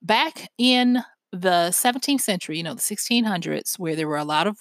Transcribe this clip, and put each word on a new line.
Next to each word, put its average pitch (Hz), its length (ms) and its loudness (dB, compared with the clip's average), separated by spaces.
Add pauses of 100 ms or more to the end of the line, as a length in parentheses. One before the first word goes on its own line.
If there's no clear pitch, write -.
back 240 560 0
in 247 460 4 (280)
the 175 380 2
seventeenth 254 520 0
century, 175 360 -4
you 170 60 -6
know, 165 100 -8
the 233 80 -10
sixteen 233 420 0
hundreds, 170 540 -4
where 165 180 -4
there 156 120 -2
were 147 100 -2
a 147 80 -4
lot 151 220 0
of 208 140 -4